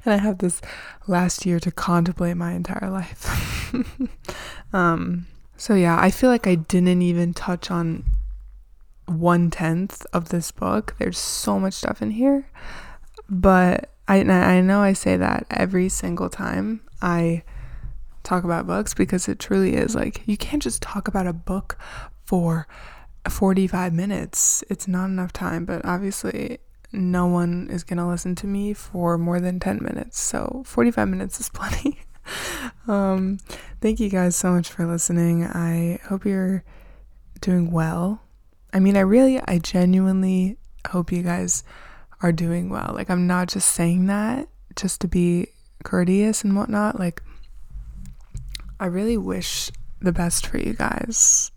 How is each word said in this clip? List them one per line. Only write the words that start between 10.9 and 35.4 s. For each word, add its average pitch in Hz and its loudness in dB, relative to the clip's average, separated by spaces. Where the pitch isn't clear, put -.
There's 175 -2
so - -2
much 190 0
stuff - -4
in 214 -2
here, 269 2
but 185 4
I, 196 6
and 190 6
I, 185 6
I 185 8
know 196 6
I 196 6
say 185 2
that - 0
every 185 2
single 175 -2
time 202 -4
I 170 2
talk 180 0
about 170 -2
books, 190 -2
because 185 0
it 196 -4
truly 190 2
is, - 0
like, - -4
you 208 0
can't - -4
just 233 -6
talk - -6
about 190 -2
a 175 -4
book 185 -6
for 165 0
forty-five 185 2
minutes. - -2
It's - -6
not 180 0
enough 185 -4
time, 170 -4
but 170 -6
obviously 196 -4
no 180 2
one 175 0
is 175 -6
gonna 175 -2
listen 180 -4
to 196 -8
me 202 -2
for 175 -2
more 170 0
than 180 -2
ten 190 -2
minutes, - -6
so - -4
forty-five 233 2
minutes 190 -4
is - -8
plenty. - -4
<laughs> - -20
Um, 196 0
thank 220 2
you 214 2
guys 180 2
so 180 2
much 180 2
for - -2
listening. 170 2